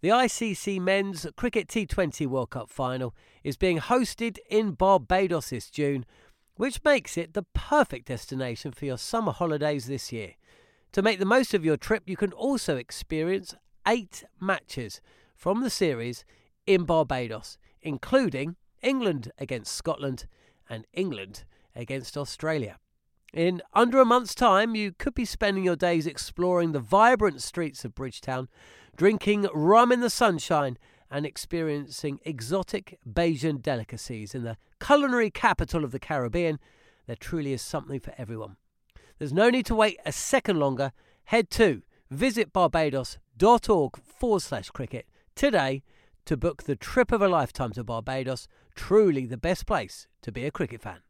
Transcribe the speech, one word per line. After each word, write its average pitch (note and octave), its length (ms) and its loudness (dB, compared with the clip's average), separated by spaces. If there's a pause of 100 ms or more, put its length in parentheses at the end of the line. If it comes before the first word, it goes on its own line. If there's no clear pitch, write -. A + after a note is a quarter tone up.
The F3+ 120 2
I B3 160 4
C G#3+ 260 -4
C G3 240 -4
Men's F#3+ 480 0 (100)
Cricket A#3 320 -2
T A3 160 -2
twenty D#3+ 400 -2
World B2+ 260 -4
Cup A#2 200 -10
Final B2+ 460 -6 (260)
is C#3 140 -6
being F3 240 2
hosted A#3 580 0 (100)
in G#3+ 240 0
Barbados F#3 800 2
this A#2+ 200 -10
June, C#3+ 360 -2 (480)
which A#3+ 300 -4
makes C#4+ 340 2
it E3 160 -8
the G3 180 -4
perfect A#3 540 0
destination B2+ 640 -6
for - 140 -12
your C3 140 -4
summer A3 340 -2
holidays D3 540 -2
this B2+ 260 -8
year. A2 220 -10 (580)
To G3 100 0
make G#3 160 2
the G3 60 0
most A#3 280 4
of F3 120 2
your D#3 120 4
trip, - 300 -4
you F#3 100 -6
can G3 160 -2
also A3+ 440 -2
experience E3 800 -6 (320)
eight A3+ 340 -2 (180)
matches D3 600 -6 (340)
from G#3 280 -2
the B3+ 80 -2
series B2 540 -2 (400)
in F#3 200 4
Barbados, B2+ 720 -2 (240)
including E3 720 0 (260)
England G#3 560 -2
against B2+ 380 -8
Scotland C#3 520 -6 (440)
and A2+ 220 -12
England A#2 520 -8 (300)
against B2 420 -10
Australia. D3 640 -4 (540)
In F3 300 0 (120)
under A#3+ 260 6
a C4 40 10
month's A#3+ 300 2
time, A3 420 4
you G#3 160 -2
could - 220 -6
be A#3+ 100 -2
spending G3 400 -2
your F3+ 120 2
days E3+ 300 0
exploring F3 640 0
the D3 80 -2
vibrant G3+ 640 4
streets D#3 420 -8
of A2+ 100 -10
Bridgetown, C3 540 -8 (480)
drinking G#3 580 4
rum G#3+ 380 8
in A#3+ 80 4
the A#3+ 100 0
sunshine, D3+ 640 0 (340)
and C#3+ 140 -6
experiencing D3 1000 -6
exotic D#3+ 720 -6 (100)
Bajan D3+ 540 0
delicacies A2+ 720 -6
in B2 100 -6
the A2+ 120 -8 (260)
culinary B3+ 480 4
capital E3+ 540 0
of A#2+ 80 -6
the C3+ 60 -6
Caribbean. D3 600 -2 (480)
There A#2+ 100 -10
truly D3 360 -6
is B2 100 -6
something C#3 380 -8
for - 180 -14
everyone. A2 380 -12 (600)
There's C#3+ 140 -6
no G#3 180 6
need B3 160 0
to A#3 80 0
wait G#3+ 300 2
a D#3 80 -4
second - 460 0
longer. C3+ 340 0 (320)
Head A3+ 260 2
to D#3+ 320 2 (280)
visit G#3 420 -2
barbados D#3 640 0 (180)
dot A3+ 320 6
org D#3+ 340 2
forward G#3+ 380 0
slash - 300 -8
cricket - 360 -10 (280)
today C#3 480 2 (420)
to D#3 120 0
book D#3 280 -2
the C#3 120 -2
trip - 360 2
of G#3+ 100 2
a G3 60 4
lifetime C#3 440 0
to A#2+ 120 -8
Barbados. B2 640 -6 (260)
Truly F3+ 520 4
the A#2+ 100 -8
best E3 300 -2
place C3+ 420 -4 (140)
to A2 100 -10
be B2+ 120 -6
a D3 60 -2
cricket A#2+ 300 -6
fan. F2+ 180 -14 (120)